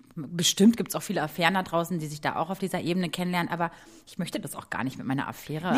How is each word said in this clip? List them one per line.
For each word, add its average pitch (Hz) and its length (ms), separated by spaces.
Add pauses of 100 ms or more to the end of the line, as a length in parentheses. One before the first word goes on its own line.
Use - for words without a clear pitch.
(180)
bestimmt 175 580
gibt's - 200
auch 156 60
viele 170 200
Affären 165 320
da 190 100
draußen, 170 340
die 156 100
sich 151 120
da - 160
auch 160 140
auf 190 100
dieser 180 220
Ebene 175 260
kennenlernen. 180 420
Aber 170 220 (340)
ich - 120
möchte 190 240
das 151 120
auch - 160
gar 104 140
nicht 131 140
mit - 100
meiner 135 220
Affäre 160 480